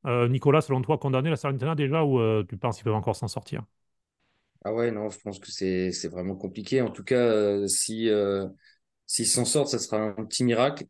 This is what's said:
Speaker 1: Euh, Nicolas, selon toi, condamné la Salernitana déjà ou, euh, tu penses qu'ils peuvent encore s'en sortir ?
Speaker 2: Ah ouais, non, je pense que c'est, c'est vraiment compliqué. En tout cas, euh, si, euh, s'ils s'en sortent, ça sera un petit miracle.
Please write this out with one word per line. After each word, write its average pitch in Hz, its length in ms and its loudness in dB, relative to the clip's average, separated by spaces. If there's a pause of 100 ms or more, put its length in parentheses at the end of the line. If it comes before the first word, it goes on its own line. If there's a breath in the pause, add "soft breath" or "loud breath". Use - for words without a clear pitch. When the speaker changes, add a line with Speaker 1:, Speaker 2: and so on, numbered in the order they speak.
Speaker 1:
Euh, 120 220 4
Nicolas, 139 320 4
selon 135 200 0
toi, 139 160 0
condamné 135 320 0
la 160 60 0
Salernitana 139 400 -2
déjà 151 300 2
ou, 131 160 4
euh, 110 280 2
tu 110 80 -8
penses 113 200 -2
qu'ils - 80 -14
peuvent 110 100 2
encore 107 220 0
s'en 117 100 -6
sortir ? - 380 -8 (1000)
Speaker 2:
Ah 104 80 -4
ouais, 117 180 0
non, 107 180 -4
je 101 120 -10
pense 101 180 -10
que - 120 -18
c'est, 92 420 -2
c'est 85 160 -8
vraiment 90 280 -6
compliqué. 104 460 -4
En 110 80 -2
tout 98 140 -12
cas, 127 120 2
euh, 104 500 2
si, 110 420 -2
euh, 98 380 2 (600 soft breath)
s'ils - 200 -2
s'en 120 180 2
sortent, 143 240 2
ça 120 100 -2
sera - 180 -2
un 107 280 -2
petit 127 200 -2
miracle. 123 460 2